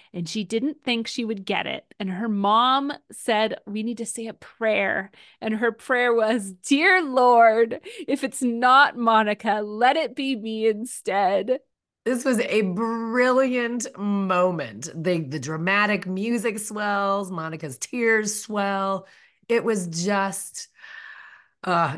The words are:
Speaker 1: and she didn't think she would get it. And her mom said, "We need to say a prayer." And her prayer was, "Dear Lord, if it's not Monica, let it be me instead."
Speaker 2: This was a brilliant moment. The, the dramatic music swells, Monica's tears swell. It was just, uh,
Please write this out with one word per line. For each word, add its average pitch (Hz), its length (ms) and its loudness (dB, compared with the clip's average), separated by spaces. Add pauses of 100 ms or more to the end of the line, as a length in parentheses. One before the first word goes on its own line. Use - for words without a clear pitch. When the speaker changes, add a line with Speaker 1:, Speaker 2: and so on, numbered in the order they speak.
(140)
Speaker 1:
and 170 160 -6
she 220 140 -4
didn't 226 400 -4
think 233 240 -2
she - 180 -6
would 202 200 -6
get - 220 -4
it. - 180 -8 (140)
And 196 100 -4
her 196 200 -4
mom 240 640 2 (180)
said, 220 540 0
"We 208 180 -6
need 226 140 -6
to 226 80 -10
say 226 220 -8
a 220 60 -10
prayer." 202 800 -2 (300)
And 220 140 -2
her 226 160 0
prayer 247 420 0
was, 220 400 0
"Dear 339 500 4
Lord, 233 760 6 (260)
if 277 160 -2
it's - 180 -6
not 254 560 4
Monica, 214 680 2
let 226 340 2
it 269 180 -2
be 269 200 -2
me 220 320 -2
instead." 202 920 0 (460)
Speaker 2:
This 247 200 -2
was 254 140 2
a 220 220 0
brilliant 240 1200 0 (120)
moment. 180 1000 0
The, 165 240 0
the 147 200 -6
dramatic 185 680 -2
music 214 520 -2
swells, 202 720 -2
Monica's 160 480 -8
tears 226 640 0
swell. 196 640 -2 (400)
It 233 160 2
was 202 240 -2
just, 190 840 -4 (920)
uh, 170 340 0